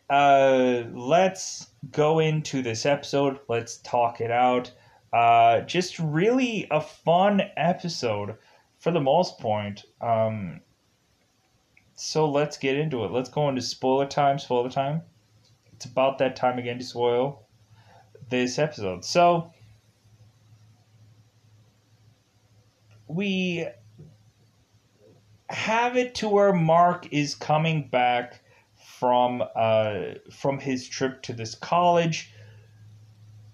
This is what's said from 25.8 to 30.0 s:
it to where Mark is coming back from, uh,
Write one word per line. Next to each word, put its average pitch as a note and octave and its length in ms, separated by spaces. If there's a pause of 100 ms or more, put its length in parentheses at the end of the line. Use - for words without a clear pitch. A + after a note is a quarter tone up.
it B3 180
to A3 140
where G3+ 240
Mark F3 580
is D3 240
coming D#3 540
back B2 520 (340)
from, B2 680 (120)
uh, A2 600 (160)